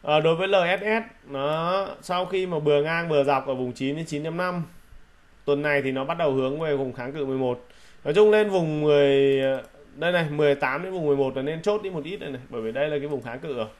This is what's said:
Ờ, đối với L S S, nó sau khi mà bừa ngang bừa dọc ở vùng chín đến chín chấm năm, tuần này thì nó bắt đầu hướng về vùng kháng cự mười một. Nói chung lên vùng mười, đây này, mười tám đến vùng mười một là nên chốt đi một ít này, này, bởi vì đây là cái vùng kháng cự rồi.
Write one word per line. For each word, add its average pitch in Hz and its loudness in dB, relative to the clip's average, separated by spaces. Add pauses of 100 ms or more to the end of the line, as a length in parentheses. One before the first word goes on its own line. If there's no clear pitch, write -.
Ờ, 151 4
đối 160 4
với 185 -2
L 196 2
S 185 2
S, 220 -4
nó 165 -2 (160)
sau 180 -2
khi 185 -2
mà 175 -4
bừa 147 4
ngang 165 -2
bừa 147 4
dọc 135 2
ở 135 -4
vùng 127 -4
chín 135 -4
đến 165 -8
chín 151 -6
chấm 160 -6
năm, 180 -4 (800)
tuần 143 0
này 147 2
thì 131 -2
nó 131 -4
bắt 165 -4
đầu 156 2
hướng 135 0
về 151 0
vùng 131 -4
kháng 127 -10
cự 147 -4
mười 131 -2
một. 123 -2 (380)
Nói 147 0
chung 208 8
lên 214 4
vùng 156 0
mười, 139 6 (540)
đây 165 -2
này, 170 2
mười 147 4
tám 139 -2
đến 190 -8
vùng 175 -4
mười 143 4
một 135 0
là 131 -4
nên 160 -6
chốt 208 0
đi 190 -8
một 156 -8
ít 180 -10
này, - -10
này, 123 -10
bởi 117 -8
vì 110 -6
đây 139 -2
là 147 -2
cái 143 -6
vùng 135 -6
kháng 117 -12
cự 143 -8
rồi. 110 -4 (140)